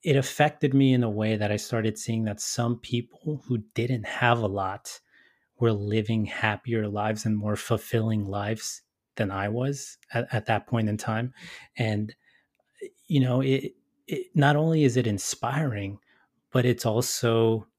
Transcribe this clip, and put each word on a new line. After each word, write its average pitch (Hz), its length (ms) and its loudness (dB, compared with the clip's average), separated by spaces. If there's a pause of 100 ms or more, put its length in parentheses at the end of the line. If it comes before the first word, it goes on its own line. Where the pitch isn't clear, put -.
it 143 140 4
affected 147 560 2
me 135 200 6
in 123 100 4
a 113 60 0
way 107 280 0
that 104 160 0
I - 20 0
started 110 420 -2
seeing 113 280 -4
that 104 160 -6
some 120 380 -2
people - 680 -6
who 120 120 -2 (140)
didn't 120 320 -2
have 120 340 2
a 107 80 0
lot 98 520 -6 (580)
were 117 140 4
living 107 540 0
happier 107 600 -2
lives 107 400 -2
and 107 120 2
more 104 180 0
fulfilling 110 720 -2
lives 101 560 -6 (340)
than 101 160 -2
I 98 160 -4
was 127 500 -6 (160)
at, 120 200 -2
at - 140 -2
that 107 200 0
point 110 220 0
in 107 80 -2
time. 113 360 -4 (440)
And, 107 360 -2 (920)
you 143 140 4
know, 127 200 2
it, 135 300 0 (340)
it, - 300 -8
not 147 220 4
only 160 260 2
is 123 140 4
it 117 100 2
inspiring, 107 920 -4 (540)
but 123 140 2
it's 123 200 0
also 113 840 2 (120)